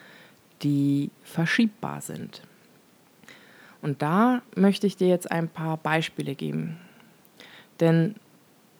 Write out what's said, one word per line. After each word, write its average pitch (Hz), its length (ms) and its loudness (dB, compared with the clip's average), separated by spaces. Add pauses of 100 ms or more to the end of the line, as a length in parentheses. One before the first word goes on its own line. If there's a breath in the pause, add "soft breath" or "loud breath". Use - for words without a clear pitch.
(640 loud breath)
die 143 480 0 (120)
verschiebbar 165 760 -2
sind. - 420 -12 (1400 loud breath)
Und 147 200 -4
da 220 400 2 (140)
möchte 196 320 2
ich 190 80 -4
dir 185 140 2
jetzt 175 200 0
ein 165 200 -2
paar 160 260 -6
Beispiele 156 600 -4
geben. 160 420 -6 (1040 loud breath)
Denn 165 340 4 (640)